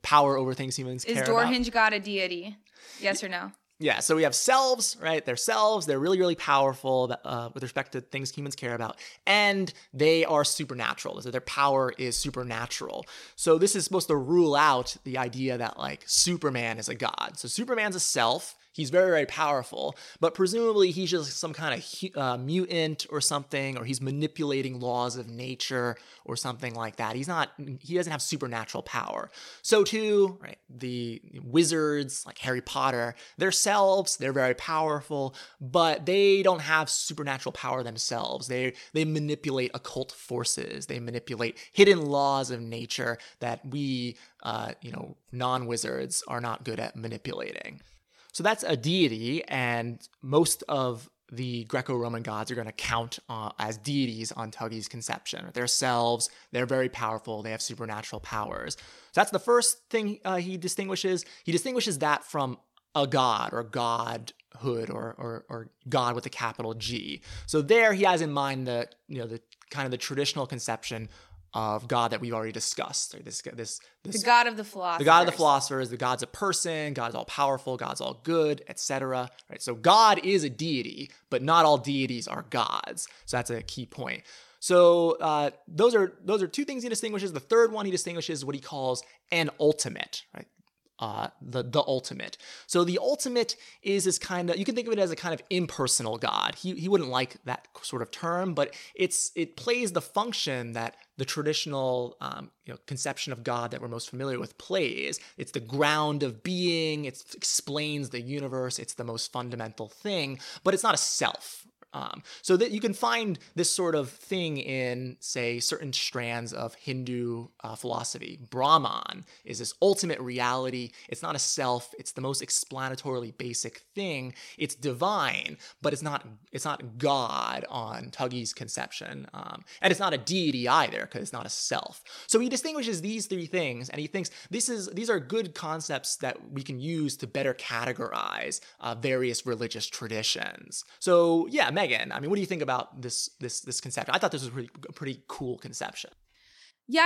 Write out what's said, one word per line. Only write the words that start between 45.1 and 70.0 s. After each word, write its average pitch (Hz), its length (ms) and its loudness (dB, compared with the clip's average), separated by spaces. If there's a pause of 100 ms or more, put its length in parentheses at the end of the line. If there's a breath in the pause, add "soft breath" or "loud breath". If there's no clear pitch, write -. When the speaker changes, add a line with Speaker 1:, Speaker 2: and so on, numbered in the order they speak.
Speaker 1:
non-wizards 127 960 -2
are 123 120 -4
not 117 240 -6
good 113 140 -6
at 113 160 -6
manipulating. 110 840 -8 (520 soft breath)
So 165 120 -6
that's 214 180 2
a 160 140 2
deity, 131 680 2
and 120 540 -2 (220)
most 147 460 4
of 127 420 -2 (220)
the 120 320 -6
Greco-Roman 120 580 -2
gods 110 300 -6
are - 20 -6
gonna 113 160 -6
count, 117 480 -4 (100)
uh, 110 300 -8
as 110 180 -4
deities 113 540 -2
on 110 220 -10
Tuggy's 110 340 -8
conception. - 640 -8
They're 123 140 -2
selves, 120 640 2 (220 loud breath)
they're 123 120 0
very 127 240 0
powerful, 110 540 -6
they 110 80 -8
have 110 100 -6
supernatural 110 600 -8
powers. - 560 -6
So - 440 -2
that's 208 120 4
the 185 80 0
first 240 380 4 (120)
thing, 208 340 -2
uh, 190 120 0
he 180 200 -4
distinguishes. 185 680 -2 (180 loud breath)
He - 80 -4
distinguishes 208 480 0
that 147 260 2
from 131 340 -4 (360)
a 143 100 4
god 123 480 2
or 117 120 -4
godhood 117 1300 -4
or, 113 280 -8
or, 117 300 -10
or 117 220 -12 (180)
God 120 260 2
with 120 100 -6
a 131 60 -8
capital 113 440 -6
G. 107 480 -8 (240 loud breath)
So 156 160 2
there 220 320 6
he 190 100 2
has 180 160 6
in 156 100 0
mind 135 380 -2
the, 120 200 -2 (200)
you 135 100 -8
know, 117 80 -6
the 113 140 -10 (300)
kind 139 160 -4
of 127 40 -4
the 123 80 -2
traditional 139 480 -2